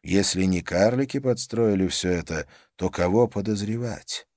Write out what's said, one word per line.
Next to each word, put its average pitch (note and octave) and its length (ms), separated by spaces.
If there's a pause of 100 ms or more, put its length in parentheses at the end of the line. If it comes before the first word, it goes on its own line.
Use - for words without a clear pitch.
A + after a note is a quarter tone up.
Если F#2+ 400
не F2+ 180
карлики B2 560
подстроили A2+ 680
все F2+ 220
это, E2 360 (300)
то F#2 140
кого F#2+ 360
подозревать? G#2+ 1120